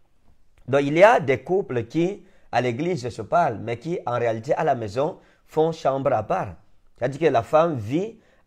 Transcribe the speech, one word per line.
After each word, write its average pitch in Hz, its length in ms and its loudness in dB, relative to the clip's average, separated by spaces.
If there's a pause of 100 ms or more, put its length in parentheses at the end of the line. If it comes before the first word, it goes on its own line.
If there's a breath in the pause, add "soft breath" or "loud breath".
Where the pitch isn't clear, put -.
(680)
Donc, 139 160 2
il 147 140 0
y 180 60 8
a 220 180 6
des 131 160 0
couples 170 480 -4
qui, - 400 -4 (260 soft breath)
à 120 80 2
l'église, 123 480 -2
se 113 140 -8
parlent, 139 420 0
mais 117 140 -6
qui, 170 280 -8
en 120 140 -2
réalité, 117 360 -2
à 160 100 -2
la 143 100 2
maison, 123 420 -4 (280 soft breath)
font 160 260 0
chambre 139 400 0
à 107 120 0
part. 139 320 -4 (420)
C'est-à-dire 139 240 -4
que 156 120 4
la 117 100 2
femme 160 340 2
vit 143 400 -4 (300 soft breath)